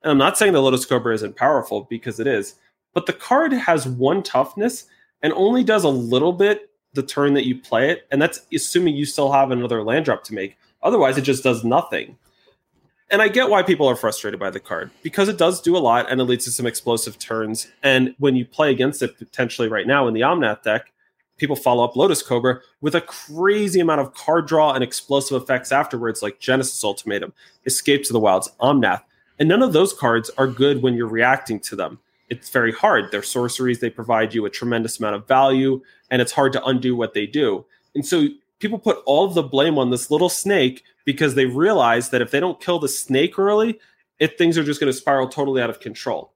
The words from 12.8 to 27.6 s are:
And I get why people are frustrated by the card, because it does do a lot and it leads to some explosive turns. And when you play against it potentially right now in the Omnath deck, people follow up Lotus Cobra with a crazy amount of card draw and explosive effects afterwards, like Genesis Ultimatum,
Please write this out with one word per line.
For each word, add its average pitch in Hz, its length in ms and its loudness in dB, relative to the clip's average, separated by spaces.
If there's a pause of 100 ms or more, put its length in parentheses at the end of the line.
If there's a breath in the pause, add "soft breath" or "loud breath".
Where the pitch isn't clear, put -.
And 202 100 2
I 220 80 4
get 247 220 2
why 196 140 4
people 151 240 2
are 120 80 2
frustrated 104 420 -4
by 98 120 -4
the 95 100 -10
card, - 300 -10 (120)
because 196 260 0
it 208 80 -4
does 175 240 2
do 170 160 2
a - 20 2
lot 120 300 4
and 127 120 0
it 127 40 2
leads 123 200 0
to 120 80 -6
some 123 140 -4
explosive 113 520 -4
turns. 110 480 -6 (160)
And 131 360 2
when 139 180 2
you 120 80 -2
play 151 260 0
against 131 320 -2
it 113 160 -6
potentially - 480 -4
right 104 200 -4
now 135 200 2
in 113 80 -2
the 110 60 -2
Omnath 131 420 0
deck, 107 300 -4 (440)
people 143 200 -4
follow 123 280 2
up 123 120 -4
Lotus 156 260 2
Cobra 123 380 -2 (200 soft breath)
with 147 140 -2
a 170 60 2
crazy 185 800 -2
amount 160 200 2
of - 140 -6
card 160 320 -2
draw 156 260 2
and 127 120 0
explosive 135 580 -2
effects 127 300 -4
afterwards, 120 500 -2
like 104 160 -8
Genesis 131 460 -2
Ultimatum, 101 480 -4 (340 soft breath)